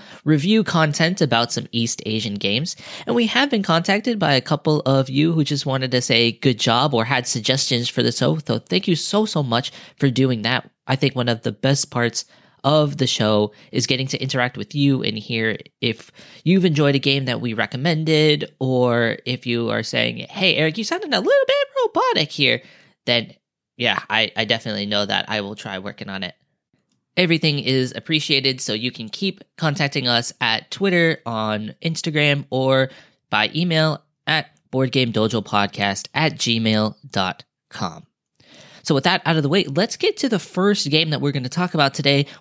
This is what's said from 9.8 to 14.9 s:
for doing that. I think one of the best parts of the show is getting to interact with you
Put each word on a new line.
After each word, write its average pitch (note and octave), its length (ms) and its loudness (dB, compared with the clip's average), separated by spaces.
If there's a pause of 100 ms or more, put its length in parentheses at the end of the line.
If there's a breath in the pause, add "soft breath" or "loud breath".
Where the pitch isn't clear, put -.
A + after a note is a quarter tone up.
for C#3 120 2
doing B2 340 0
that. A#2+ 280 -2 (160)
I C3 80 0
think C3+ 220 0
one A#2+ 120 -2
of A2 140 -2
the A#2 80 -4
best C3+ 400 0
parts A#2+ 340 -2 (380 soft breath)
of D3 360 2
the C3 100 0
show G#2+ 420 2 (220 loud breath)
is A#2 160 -2
getting C3 200 0
to - 140 -6
interact B2+ 340 -2
with - 200 -10
you C#3 260 2